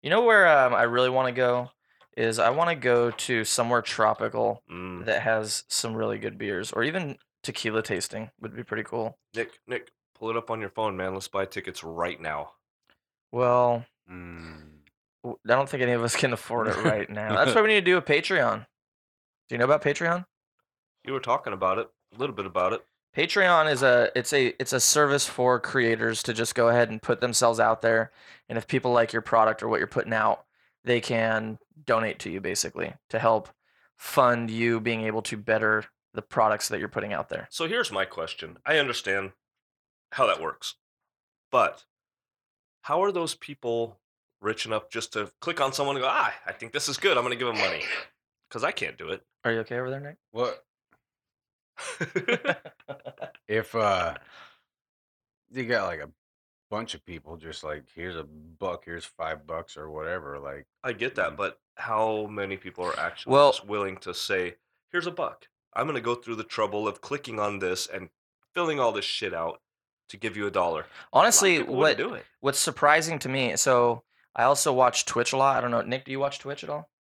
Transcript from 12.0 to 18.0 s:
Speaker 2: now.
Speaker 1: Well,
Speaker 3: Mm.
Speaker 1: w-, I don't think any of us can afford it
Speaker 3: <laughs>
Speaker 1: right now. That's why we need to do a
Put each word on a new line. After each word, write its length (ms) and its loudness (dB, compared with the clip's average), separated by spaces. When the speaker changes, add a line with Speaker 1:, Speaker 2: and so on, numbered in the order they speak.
Speaker 2:
now. 320 -8
Speaker 1:
Well, 520 2
Speaker 3:
Mm. 720 -16
Speaker 1:
w-, 200 -8
I 60 -6
don't 180 4
think 140 -2
any 100 2
of 120 2
us 120 0
can 160 2
afford 360 -2
it 80 0
Speaker 3:
<laughs> 80 -4
Speaker 1:
right 260 0
now. 240 -4
That's 220 4
why 60 6
we 60 4
need 160 4
to 60 4
do 60 6
a 60 2